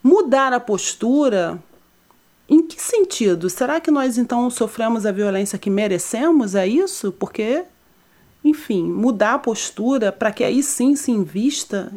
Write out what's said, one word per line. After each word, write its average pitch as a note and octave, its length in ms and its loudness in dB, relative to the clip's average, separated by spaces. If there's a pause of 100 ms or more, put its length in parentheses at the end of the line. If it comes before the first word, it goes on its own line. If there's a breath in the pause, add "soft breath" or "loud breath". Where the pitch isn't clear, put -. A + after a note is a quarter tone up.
Mudar C4+ 520 4
a B3 80 0
postura, G#3 1000 0 (840)
em D#4+ 160 6
que - 180 -10
sentido? G3 680 0
Será C#4 320 -2
que D#4+ 100 0
nós, C4 260 2
então, B3 320 0
sofremos A3+ 560 -2
a G#3 60 2
violência G3 480 -2
que G#3 100 -4
merecemos? G#3+ 880 0
É F#3+ 100 2
isso? B3 460 0
Porque, A3+ 540 -4 (760 soft breath)
enfim, A#3 440 0
mudar G#3 480 2
a C#4 60 0
postura A3 760 -2
para G#3+ 180 -2
que G#3 140 -2
aí B3+ 180 0
sim C#4 320 0
se C#4 160 -4
invista G3+ 840 -2